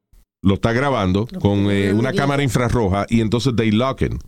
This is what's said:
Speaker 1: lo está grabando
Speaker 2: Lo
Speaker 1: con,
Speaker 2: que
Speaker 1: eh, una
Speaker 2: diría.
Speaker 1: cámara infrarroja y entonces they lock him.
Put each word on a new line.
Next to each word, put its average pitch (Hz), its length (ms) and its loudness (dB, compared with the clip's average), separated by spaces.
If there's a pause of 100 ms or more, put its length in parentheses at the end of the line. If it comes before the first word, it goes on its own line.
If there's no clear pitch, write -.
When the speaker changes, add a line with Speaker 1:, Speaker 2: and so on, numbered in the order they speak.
(420)
Speaker 1:
lo 98 120 2
está 117 180 -2
grabando 113 580 0
Speaker 2:
Lo 92 100 -12
Speaker 1:
con, 101 280 2
Speaker 2:
que 101 200 0
Speaker 1:
eh, 98 60 0
una 120 160 0
Speaker 2:
diría. 143 120 -2
Speaker 1:
cámara 143 200 0
infrarroja 113 680 0
y 113 120 2
entonces 113 360 0
they 113 140 2
lock 120 320 0
him. 58 260 -2